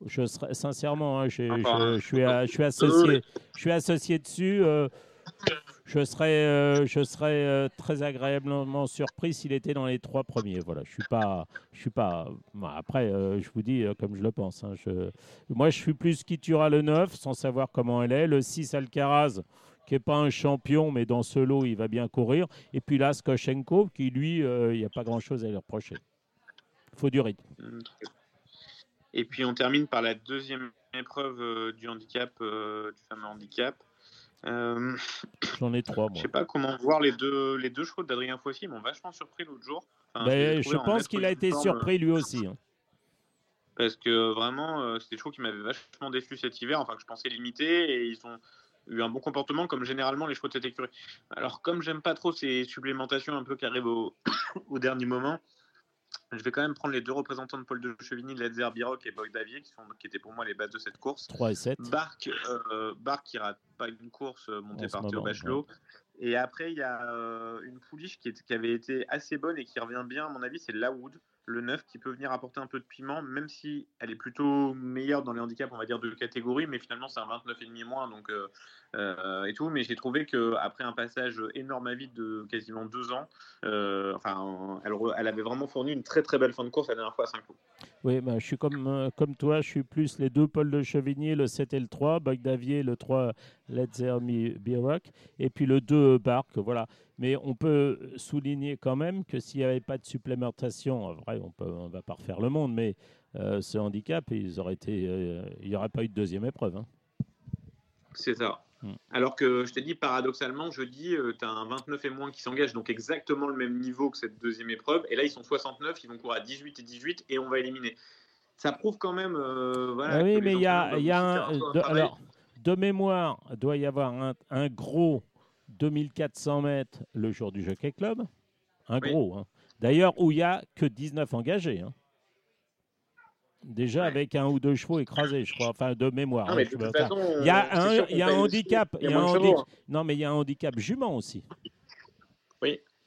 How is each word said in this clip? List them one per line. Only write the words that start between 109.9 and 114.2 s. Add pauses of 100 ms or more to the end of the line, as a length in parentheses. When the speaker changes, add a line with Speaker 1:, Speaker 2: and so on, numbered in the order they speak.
Speaker 2:
paradoxalement,
jeudi,
euh,
t'as
un
vingt-neuf
et
moins
qui
s'engage,
donc
exactement
le
même
niveau
que
cette